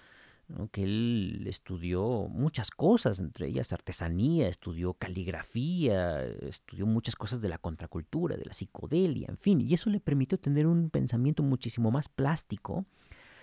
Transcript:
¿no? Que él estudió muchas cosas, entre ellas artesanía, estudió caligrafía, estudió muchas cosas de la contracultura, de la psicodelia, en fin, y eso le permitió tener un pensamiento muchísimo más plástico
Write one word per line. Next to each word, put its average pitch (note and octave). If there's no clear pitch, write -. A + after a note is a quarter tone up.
¿no? G#2+
Que G2
él G#2+
estudió F2+
muchas B2+
cosas, C#3
entre E2
ellas B2
artesanía, F#2+
estudió F2
caligrafía, F#2
estudió C2+
muchas A2
cosas A#2+
de G#2
la E2
contracultura, E2+
de -
la -
psicodelia, D3
en -
fin, F#3
y B2
eso F3+
le G3+
permitió C#3+
tener D3
un E3+
pensamiento C3
muchísimo A#2+
más C#3
plástico E3